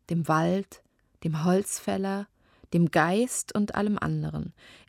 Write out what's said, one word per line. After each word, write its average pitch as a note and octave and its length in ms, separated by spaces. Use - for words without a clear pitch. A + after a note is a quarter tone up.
dem E3+ 180
Wald, E3+ 560
dem D#3 220
Holzfäller, G3 800
dem E3+ 180
Geist F3+ 640
und G#3 220
allem G#3 200
anderen. D#3 580